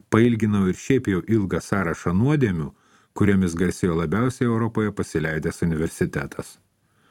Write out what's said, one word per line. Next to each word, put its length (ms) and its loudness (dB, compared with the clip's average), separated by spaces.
pailginau 580 4
ir 80 0
šiaip 320 0
jau 160 2
ilgą 320 0
sąrašą 560 -2
nuodėmių, 540 2
kuriomis 420 2
garsėjo 400 0
labiausiai 480 -2
Europoje 480 -2
pasileidęs 720 -4
universitetas. 920 -4